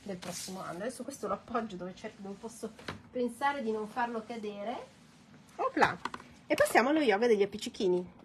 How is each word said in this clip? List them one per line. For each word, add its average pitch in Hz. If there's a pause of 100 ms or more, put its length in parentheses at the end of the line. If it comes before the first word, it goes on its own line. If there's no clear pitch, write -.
del 190
prossimo 185
anno. 160
Adesso 247
questo 262
lo 190
appoggio 220
dove 180
c'è, 214
dove 196
posso 220 (360)
pensare 254
di 220
non 214
farlo 233
cadere. 214 (680)
Opla! 349 (480)
E 294
passiamo 254
allo 311
yoga 226
degli 214
appiccichini, 196 (160)